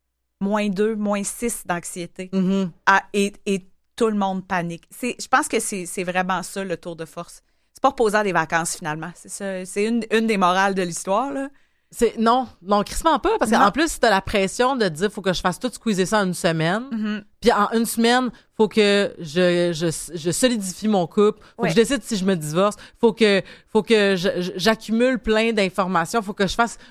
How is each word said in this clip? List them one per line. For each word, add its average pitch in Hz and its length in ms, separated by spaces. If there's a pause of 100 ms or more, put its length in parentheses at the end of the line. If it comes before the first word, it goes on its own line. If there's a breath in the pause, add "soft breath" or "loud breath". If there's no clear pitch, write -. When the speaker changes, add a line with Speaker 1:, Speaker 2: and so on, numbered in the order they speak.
(400)
Speaker 1:
moins 208 280
deux, 208 280
moins 208 260
six - 440
d'anxiété. 175 680
Speaker 2:
Mm-hmm. 190 380 (160)
Speaker 1:
Ah, 190 160 (100)
et, 202 220 (100)
et 196 220 (300)
tout 226 120
le 214 80
monde 190 300
panique. 170 440
C'est, - 300
je - 80
pense 269 200
que - 120
c'est, 185 240
c'est 180 200
vraiment 180 380
ça, 196 220
le 180 140
tour 170 180
de 160 80
force. - 380 (320)
C'est - 80
pas 269 80
reposer 214 320
des 202 100
vacances, 165 440
finalement. 160 380
C'est - 140
ça, 190 380
c'est 202 180
une, 233 260
une 220 160
des 220 120
morales 190 360
de 190 80
l'histoire, 196 500
là. 269 160 (440)
Speaker 2:
C'est, - 260
non, 240 280 (160)
non, 202 220
crissement 311 340
pas, 403 200
parce 233 120
Speaker 1:
Non. 233 80
Speaker 2:
qu'en - 140
plus, 302 260
t'as 233 120
la 196 100
pression 233 560
de 226 80
te 185 80
dire, « 185 200
Faut 202 100
que 185 100
je - 80
fasse 180 180
tout 247 140
squeezer 190 340
ça 214 140
en 190 80
une 180 60
semaine. » 170 580
Speaker 1:
Mhm. 214 320 (160)
Speaker 2:
Puis 220 120
en 202 200
une 226 120
semaine, 240 460 (260 soft breath)
faut 214 120
que 202 500
je, 175 540
je, 160 440
je 165 140
solidifie 202 560
mon 190 220
couple, 208 320 (160 soft breath)
faut - 60
Speaker 1:
Ouais. 190 80
Speaker 2:
que 160 40
je 214 60
décide 226 240
si 226 120
je 185 80
me 190 120
divorce, 165 400 (240 loud breath)
faut 226 120
que, 202 300 (240 loud breath)
faut - 160
que 202 340
je, 180 240
je, 180 140
j'accumule 220 640
plein 220 340
d'informations, 190 720
faut 196 120
que 196 120
je - 80
fasse 233 240 (120)